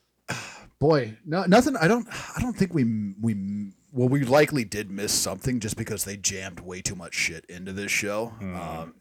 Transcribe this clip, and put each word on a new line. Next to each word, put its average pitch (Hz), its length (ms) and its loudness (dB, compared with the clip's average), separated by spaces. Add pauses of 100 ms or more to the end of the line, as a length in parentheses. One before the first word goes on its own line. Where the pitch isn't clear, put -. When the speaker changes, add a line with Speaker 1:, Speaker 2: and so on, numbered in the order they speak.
(800)
Speaker 1:
Boy, 135 460 4
no, 180 200 0
nothing. 247 320 6
I 160 100 4
don't, 233 200 4 (280)
I - 60 -4
don't 240 160 0
think 185 160 2
we, 147 100 4 (380)
we, 101 500 -2 (220)
well, 127 160 4
we 139 160 2
likely 143 400 6
did 101 260 -6
miss 98 220 -2
something 107 460 -2
just 110 180 -4
because 110 280 -4
they 101 120 -6
jammed 95 420 -4
way 92 220 -10
too 95 140 -6
much 87 180 -12
shit - 320 -4
into 87 260 -12
this 98 200 -4
show. 107 480 -2
Speaker 2:
Hmm. 92 160 -6
Speaker 1:
Um, 82 460 -8